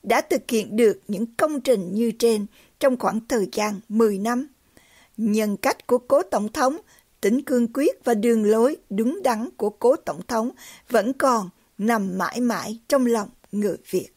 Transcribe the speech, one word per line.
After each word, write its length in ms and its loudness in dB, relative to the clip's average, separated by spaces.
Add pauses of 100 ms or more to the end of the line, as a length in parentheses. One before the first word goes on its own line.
đã 180 2
thực 300 -4
hiện 260 -2
được 320 4
những 180 -4 (100)
công 240 -2
trình 340 0
như 240 0
trên 280 2 (340)
trong 180 2
khoảng 300 -2
thời 240 0
gian 360 -4
mười 300 2
năm? 280 -2 (720)
Nhân 400 0
cách 300 -2
của 120 2
cố 240 2
Tổng 300 -4
thống, 240 0 (440)
tính 220 0
cương 300 0
quyết 320 -2
và 100 2
đường 300 2
lối 320 2 (140)
đúng 320 -2
đắn 340 -2
của 140 -2
cố 260 2
Tổng 320 -10
thống 220 -2 (400)
vẫn 220 2
còn 380 0 (280)
nằm 400 -2
mãi 220 -4
mãi 380 -4 (100)
trong 180 4
lòng 220 0 (240)
người 240 -2 (140)
Việt. 260 -4